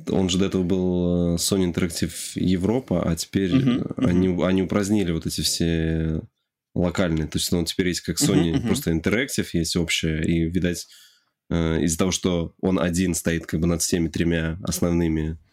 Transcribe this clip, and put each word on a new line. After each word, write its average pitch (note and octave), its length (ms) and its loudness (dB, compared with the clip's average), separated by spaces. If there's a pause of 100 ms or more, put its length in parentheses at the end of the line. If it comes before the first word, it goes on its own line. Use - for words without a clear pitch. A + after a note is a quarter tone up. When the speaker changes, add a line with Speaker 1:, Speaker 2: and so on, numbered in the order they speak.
Speaker 1:
он F#2+ 220 2
же F#2 80 0
до G2 80 2
этого F#2+ 180 0
был, F2 680 2
э, - 20 2
Sony F#2 360 2
Interactive F2 400 -2 (220)
Европа, F#2 720 0
а E2+ 60 2
теперь, F#2 400 0
Speaker 2:
Мгм, B2 280 2
Speaker 1:
э, - 20 -6 (140)
они, F2+ 300 4
Speaker 2:
мгм. F2+ 140 0
Speaker 1:
они F#2 200 2
упразднили G2 500 0
вот E2 140 -4
эти D#2 160 -4
все D#2+ 800 0 (520)
локальные. E2+ 520 0
То D2+ 100 -8
есть, - 160 -2
ну, F2 140 2
теперь F#2 220 -2
есть E2+ 120 -2
как E2 180 -6
Sony, F#2 320 2
Speaker 2:
Мгм, D#2+ 100 -2
мгм. A#2 60 -6
Speaker 1:
просто F2+ 260 -2
Interactive F#2+ 600 -2
есть E2 240 -2
общая, D#2+ 460 -2
и, E2 260 2
видать, F2 380 -2 (640)
э, E2 320 0
из-за E2 160 0
того, F#2 140 2
что E2+ 500 -2
он F#2 180 2
один F2 340 0
стоит E2 300 -2
как E2 160 -4
бы E2+ 60 2
над E2+ 160 0
всеми E2+ 260 0
тремя E2 540 0
основными E2 720 0 (160)